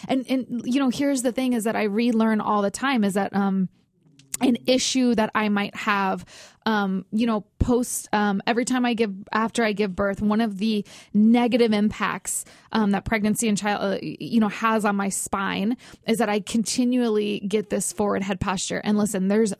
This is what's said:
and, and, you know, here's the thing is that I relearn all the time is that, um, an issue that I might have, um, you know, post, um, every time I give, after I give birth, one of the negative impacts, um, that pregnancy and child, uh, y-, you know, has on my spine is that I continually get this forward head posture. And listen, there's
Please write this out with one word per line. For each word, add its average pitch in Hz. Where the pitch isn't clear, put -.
and, 262
and, 240
you 254
know, 269
here's 277
the 247
thing 254
is 220
that 220
I 208
relearn 220
all 208
the 202
time 254
is 202
that, 196
um, 190
an 247
issue 254
that 214
I 214
might 202
have, 196
um, 202
you 220
know, 220
post, -
um, 208
every 240
time 247
I 240
give, 220
after 220
I 214
give 196
birth, 196
one 208
of 202
the 208
negative 233
impacts, 208
um, 208
that 196
pregnancy 214
and 208
child, 208
uh, 190
y-, 156
you 208
know, 220
has 220
on 202
my 196
spine 196
is 220
that 220
I 208
continually 233
get 208
this 202
forward 202
head 190
posture. 196
And 214
listen, 202
there's 208